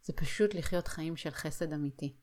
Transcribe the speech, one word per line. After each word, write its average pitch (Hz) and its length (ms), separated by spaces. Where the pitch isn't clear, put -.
זה - 100
פשוט 208 420
לחיות 175 320
חיים 165 280
של 156 160
חסד 156 420
אמיתי. 143 500